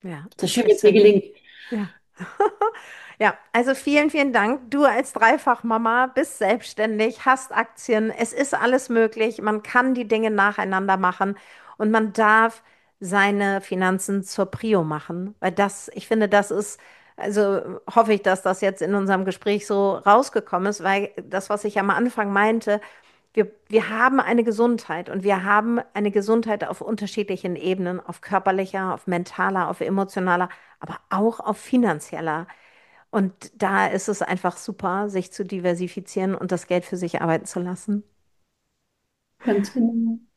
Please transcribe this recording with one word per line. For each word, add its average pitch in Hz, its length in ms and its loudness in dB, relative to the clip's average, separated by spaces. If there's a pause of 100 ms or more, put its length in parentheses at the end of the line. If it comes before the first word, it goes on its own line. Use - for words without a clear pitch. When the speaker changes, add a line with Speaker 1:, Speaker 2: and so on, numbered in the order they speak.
Speaker 1:
Ja, 165 340 -12
Speaker 2:
Das 185 120 -2
ist - 40 -4
Speaker 1:
das - 20 -4
Speaker 2:
schön, 226 120 2
wenn's 202 100 6
Speaker 1:
ist - 60 -4
Speaker 2:
mir 208 100 8
Speaker 1:
schön. - 0 -
Speaker 2:
gelingt. 202 320 8 (440)
Speaker 1:
Ja. 208 240 -6 (220)
<laughs> 180 100 -14 (920)
Ja, 208 180 2 (160)
also 254 220 2
vielen, 294 340 2
vielen 277 240 0
Dank. 226 380 0
Du 285 140 2
als 247 280 2
Dreifachmama 233 920 2
bist 254 300 -4
selbstständig, 220 880 -2
hast 262 280 0
Aktien. 220 580 -2
Es 233 220 -4
ist 277 200 -2
alles 254 360 0
möglich. 226 520 0
Man 214 220 -2
kann 254 300 2
die 240 140 -4
Dinge 220 240 2
nacheinander 196 680 0
machen 190 400 -2 (400)
und 214 140 0
man 220 220 2
darf 220 500 4 (360)
seine 196 640 0
Finanzen 185 600 -2
zur 190 240 -4
Prio 208 360 0
machen, 170 560 -8
weil 185 120 0
das, 196 420 -2
ich 202 140 -14
finde, 214 220 2
das 202 220 4
ist, - 280 -6 (380)
also 196 640 -2 (140)
hoffe 220 200 4
ich, 202 80 0
dass 190 200 2
das 185 200 -2
jetzt 196 200 -2
in 190 140 -2
unserem 196 300 0
Gespräch 202 420 -4
so 196 300 2
rausgekommen 202 720 2
ist, 202 140 -6
weil 196 280 0 (120)
das, 190 260 -6
was 208 160 -2
ich 208 140 -2
am 196 120 0
Anfang 208 420 -2
meinte, 208 480 2 (520)
wir, 208 180 0 (160)
wir 208 220 0
haben 254 300 2
eine 233 240 2
Gesundheit 220 680 0
und 190 140 -6
wir 190 200 2
haben 220 360 2 (140)
eine 208 180 -2
Gesundheit 214 520 0
auf - 180 -8
unterschiedlichen 196 720 -6
Ebenen, 180 440 -4
auf - 220 -14
körperlicher, 190 720 -2
auf - 140 -10
mentaler, 185 600 -2
auf 180 120 -8
emotionaler, 185 680 -2 (300)
aber - 200 -14 (100)
auch 220 320 0
auf 202 160 -4
finanzieller. 165 880 -2 (640)
Und 196 400 -2 (100)
da 196 260 2
ist 190 220 -4
es 202 120 -4
einfach 185 360 -4
super, 196 520 -6
sich 185 240 -6
zu 196 120 -8
diversifizieren 185 880 -4
und - 160 -6
das 175 160 -6
Geld 175 180 -2
für 185 120 -8
sich 175 240 -6
arbeiten 165 240 0
zu - 140 -8
lassen. 185 440 -6 (1400)
Speaker 2:
Ganz 202 280 0
genau. 233 460 0 (180)